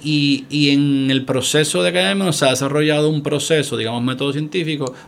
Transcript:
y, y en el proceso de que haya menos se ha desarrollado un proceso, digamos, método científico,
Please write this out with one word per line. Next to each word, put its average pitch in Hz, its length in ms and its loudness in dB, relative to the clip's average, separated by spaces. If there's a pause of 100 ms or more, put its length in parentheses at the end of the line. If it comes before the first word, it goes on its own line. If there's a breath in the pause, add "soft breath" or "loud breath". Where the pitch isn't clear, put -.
y, 143 440 2
y 143 220 2
en 139 400 2
el 135 140 0
proceso 151 580 0
de 175 100 0
que 180 60 0
haya 190 160 0
menos 190 220 0
se 143 100 0
ha 131 40 4
desarrollado 151 600 0
un 147 140 -2
proceso, 147 520 0
digamos, 113 280 -4
método 131 280 -2
científico, 151 600 -4 (140 loud breath)